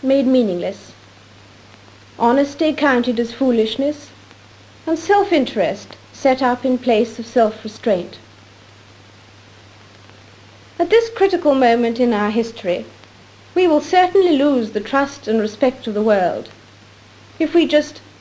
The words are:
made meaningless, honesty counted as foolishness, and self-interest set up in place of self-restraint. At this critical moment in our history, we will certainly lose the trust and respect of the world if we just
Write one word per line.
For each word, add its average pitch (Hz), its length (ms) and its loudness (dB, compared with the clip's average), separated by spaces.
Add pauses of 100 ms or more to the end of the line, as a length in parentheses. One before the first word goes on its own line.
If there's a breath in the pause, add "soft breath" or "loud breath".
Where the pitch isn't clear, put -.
made 269 240 2
meaningless, 196 680 -2 (1300)
honesty 285 560 0
counted 247 440 0
as 233 140 -4
foolishness, 254 760 -2 (760)
and 320 120 -2
self-interest 320 960 0 (160)
set 262 300 0
up 247 240 -2
in 254 100 2
place 240 420 0
of 226 80 -12
self-restraint. 214 920 -2 (2500)
At 339 120 -2
this 453 180 4
critical 349 460 0
moment 233 440 2
in 240 140 2
our 208 180 0
history, 214 540 -4 (680)
we 370 120 2
will 302 140 2
certainly 359 560 2
lose 262 360 0
the 214 80 -6
trust 277 460 -4
and 220 140 0
respect 254 460 -2
of 220 80 -6
the 208 80 -2
world 196 480 0 (880)
if 311 160 -2
we 330 120 4
just 294 360 0 (180)